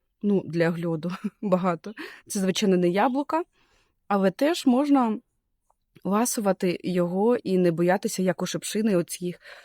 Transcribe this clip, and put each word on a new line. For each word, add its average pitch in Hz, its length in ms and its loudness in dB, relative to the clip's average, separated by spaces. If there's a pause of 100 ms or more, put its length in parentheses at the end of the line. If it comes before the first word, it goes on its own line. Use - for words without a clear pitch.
(220)
Ну, 202 220 2
для 165 260 0
гльоду 170 420 -4 (140)
<laughs> - 160 -12
багато. 185 520 -2 (320)
Це, - 140 -6
звичайно, 190 360 2
не 180 120 2
яблука, 262 560 0 (640)
але 196 220 2
теж 302 360 0
можна 254 520 4 (840)
ласувати 196 800 0
його 185 520 0
і 185 220 0
не 175 140 4
боятися, 180 500 0
як 185 200 -2
у 185 40 -2
шипшини, 208 500 -2
оцих 175 440 -4 (240)